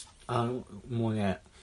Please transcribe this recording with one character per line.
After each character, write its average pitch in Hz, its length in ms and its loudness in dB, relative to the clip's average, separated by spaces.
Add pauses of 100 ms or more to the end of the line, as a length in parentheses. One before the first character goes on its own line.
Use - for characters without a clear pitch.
(280)
あ 120 160 2
の、 123 200 0 (260)
も 117 200 2
う 107 40 2
ね、 101 260 2 (240)